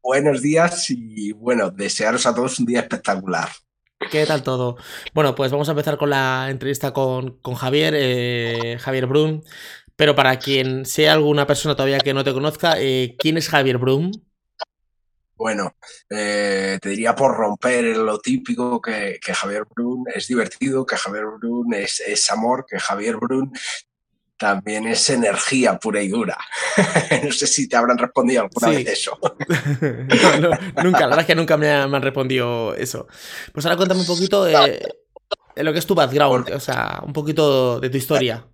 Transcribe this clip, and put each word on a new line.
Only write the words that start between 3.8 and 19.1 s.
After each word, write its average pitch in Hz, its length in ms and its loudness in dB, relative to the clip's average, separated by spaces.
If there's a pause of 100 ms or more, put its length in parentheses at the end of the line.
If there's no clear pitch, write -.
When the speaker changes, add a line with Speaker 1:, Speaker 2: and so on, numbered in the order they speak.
Speaker 2:
¿Qué 151 160 2
tal 151 160 0
todo? 123 340 -2 (380)
Bueno, 143 200 2
pues 131 160 0
vamos 143 180 0
a 160 40 0
empezar 147 240 0
con 147 140 0
la 131 400 0
entrevista 135 420 -4
con, 131 480 -2
con 123 140 -8
Javier, 151 420 2
eh, 120 840 -2
Javier 131 280 -2
Brun. 156 360 2 (540)
Pero 147 180 4
para 131 240 4
quien 131 460 -2
sea 151 300 4
alguna 147 320 4
persona 147 280 0
todavía 139 260 2
que 139 120 0
no 135 100 0
te 131 120 0
conozca, 151 440 0
eh, 127 400 0
¿quién 156 200 2
es 147 100 -4
Javier 135 300 2
Brun? 139 340 0 (1200)
Speaker 1:
Bueno, 104 380 -4 (360)
eh, 101 680 -2
te 98 100 -6
diría 113 240 0
por 127 220 2
romper 117 480 0 (120)
lo 107 220 0
típico 123 600 -2
que, 104 440 -6